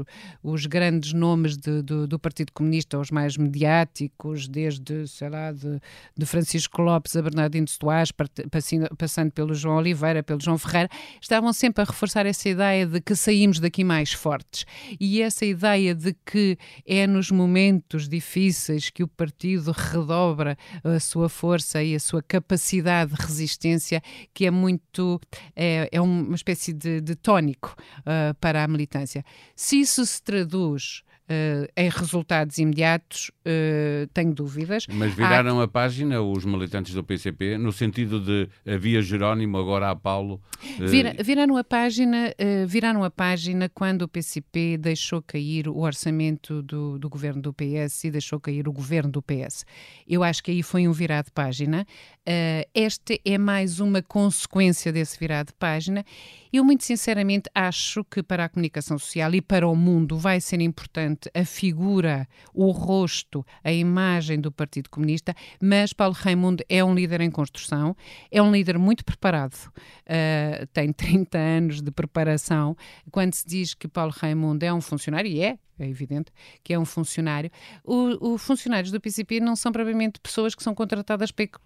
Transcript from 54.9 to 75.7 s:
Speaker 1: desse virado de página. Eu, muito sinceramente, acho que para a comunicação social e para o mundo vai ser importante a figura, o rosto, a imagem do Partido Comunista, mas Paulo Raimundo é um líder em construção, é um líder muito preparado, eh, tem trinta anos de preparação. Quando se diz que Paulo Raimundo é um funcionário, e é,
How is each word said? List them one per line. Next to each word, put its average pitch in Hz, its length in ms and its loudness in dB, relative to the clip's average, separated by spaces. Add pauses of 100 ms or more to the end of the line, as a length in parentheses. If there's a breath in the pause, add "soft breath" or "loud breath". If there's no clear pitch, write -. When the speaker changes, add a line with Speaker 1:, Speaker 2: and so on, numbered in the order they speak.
Speaker 1:
desse 160 260 -2
virado 151 300 -2
de - 60 -20
página. 175 500 -2 (480 loud breath)
Eu, 262 120 6
muito 277 200 6
sinceramente, 202 720 0
acho 190 500 -2
que - 180 -4
para 170 220 -2
a 165 40 -4
comunicação 156 500 -2
social 160 360 0
e 190 80 4
para 170 260 4
o 165 80 4
mundo 165 400 4
vai 180 240 2
ser 170 200 -2
importante 160 720 -4
a 175 100 2
figura, 165 800 0 (280 soft breath)
o 190 160 4
rosto, 170 760 -2 (180 soft breath)
a 160 100 0
imagem 170 680 2
do 151 100 -4
Partido 143 400 -6
Comunista, 156 440 -2 (260 loud breath)
mas 202 320 4
Paulo 190 220 0
Raimundo 180 540 2
é 185 140 4
um 185 120 4
líder 175 260 0
em 170 100 2
construção, 151 640 -2 (360 loud breath)
é 208 120 6
um 208 100 6
líder 185 260 4
muito 202 260 4
preparado, 151 520 -2 (500 loud breath)
eh, 156 680 0
tem 147 200 0
trinta 180 460 0
anos 160 440 0
de 147 80 -6
preparação. 156 880 0 (340 loud breath)
Quando 185 240 0
se - 120 -8
diz 180 280 -4
que - 140 -12
Paulo 160 260 -4
Raimundo 156 500 -2
é 175 80 0
um 175 80 0
funcionário, 156 500 -4
e 156 100 -2
é, 214 180 -2 (200)